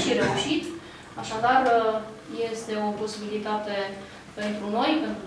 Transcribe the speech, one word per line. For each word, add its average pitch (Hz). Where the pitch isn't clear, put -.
și 240
reușit. -
Așadar, 233
uh, 220
este 220
o -
posibilitate 208
pentru 208
noi, 262
pentru 214